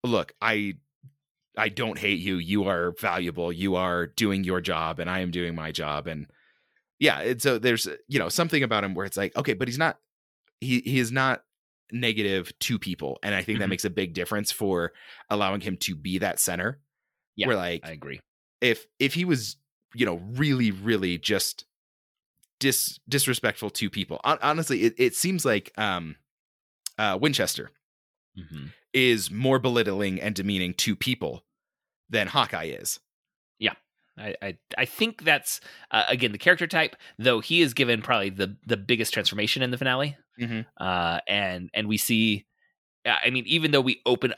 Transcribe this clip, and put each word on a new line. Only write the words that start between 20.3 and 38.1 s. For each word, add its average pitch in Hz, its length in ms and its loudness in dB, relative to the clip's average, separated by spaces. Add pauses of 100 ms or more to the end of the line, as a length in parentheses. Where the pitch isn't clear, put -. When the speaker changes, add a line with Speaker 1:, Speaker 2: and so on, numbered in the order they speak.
Speaker 1:
really, 127 400 4
really 95 460 0
just - 480 -2 (920)
dis-, - 400 0 (100)
disrespectful 123 640 0
to 104 180 -2
people, 90 340 -6
hon-, 147 180 2
honestly, 151 420 2
it, 113 140 6
it 123 180 4
seems 180 300 0
like, 107 320 2
um, 90 380 -2 (840)
uh, 101 220 0
Winchester - 500 0 (680)
Speaker 2:
Mm-hmm. 78 280 -14 (280)
Speaker 1:
is 123 360 4
more 127 300 4
belittling 104 600 0
and 107 140 -2
demeaning 92 420 0
to 107 200 0
people - 500 -4 (640)
than 107 160 0
Hawkeye 92 380 0 (160)
is. - 200 -6 (600)
Speaker 2:
Yeah. 107 140 0 (440)
I, 104 240 -8
I, 98 160 -10 (180)
I - 100 0
think - 380 -4
that's, 151 380 0 (300)
uh, 107 160 2
again, 123 240 0
the 104 80 -8
character 175 260 4
type, 160 300 -2 (240)
though 117 220 4
he 170 200 4
is 131 140 4
given 120 260 4
probably 104 300 0